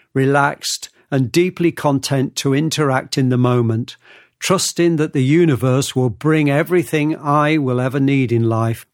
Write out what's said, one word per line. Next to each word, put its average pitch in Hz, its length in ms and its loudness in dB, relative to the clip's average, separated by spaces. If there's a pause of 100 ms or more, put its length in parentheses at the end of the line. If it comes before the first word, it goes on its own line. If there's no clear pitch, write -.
(140)
relaxed, 139 760 -2 (200)
and 131 220 0
deeply 175 400 2
content 139 640 -2
to 139 180 -2
interact 147 640 -2
in 131 100 2
the 127 80 2
moment, 123 600 0 (420)
trusting 170 580 0
that 156 160 -2
the 139 100 0
universe 135 720 2
will 127 160 0
bring 151 400 0
everything 156 680 0
I 151 420 0
will 127 220 0
ever 131 200 -2
need 135 320 0
in 117 160 2
life 113 460 -2